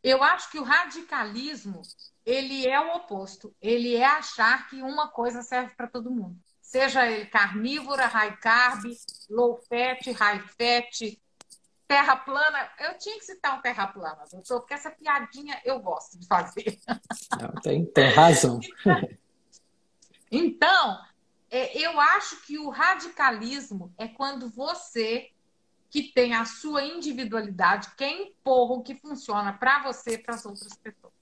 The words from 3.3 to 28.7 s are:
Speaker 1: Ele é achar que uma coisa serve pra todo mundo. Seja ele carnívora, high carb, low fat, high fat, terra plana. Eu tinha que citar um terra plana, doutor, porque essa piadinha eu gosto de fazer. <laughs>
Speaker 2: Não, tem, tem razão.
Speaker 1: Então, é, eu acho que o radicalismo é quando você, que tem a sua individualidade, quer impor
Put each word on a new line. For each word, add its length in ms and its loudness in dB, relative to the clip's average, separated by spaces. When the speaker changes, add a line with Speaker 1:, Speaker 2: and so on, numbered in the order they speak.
Speaker 1:
Ele 360 0
é 100 4
achar 640 2
que 120 -16
uma 280 -4
coisa 340 -6
serve 340 -6
pra 120 -8
todo 220 -10
mundo. 280 -6
Seja 500 2
ele 160 -6
carnívora, 800 0
high 320 0
carb, 460 2
low 400 0
fat, 440 -2
high 280 0
fat, 800 -2
terra 240 6
plana. 640 -2
Eu 180 -6
tinha 220 -12
que 80 -20
citar 320 -6
um 20 -14
terra 260 -4
plana, 460 -12
doutor, 280 -6
porque 120 -14
essa 180 -10
piadinha 720 -4
eu 160 -2
gosto 400 -8
de 80 -20
fazer. 600 -2
<laughs> 520 -8
Speaker 2:
Não, 220 -8
tem, 240 0
tem 240 6
razão. 500 8
Speaker 1:
Então, 680 4
é, 280 -4
eu 220 0
acho 460 2
que 120 -10
o 120 -8
radicalismo 1300 -2
é 100 -10
quando 400 -8
você, 800 -6
que 140 -2
tem 300 2
a 120 -2
sua 360 -6
individualidade, 1120 -2
quer 160 -4
impor 640 2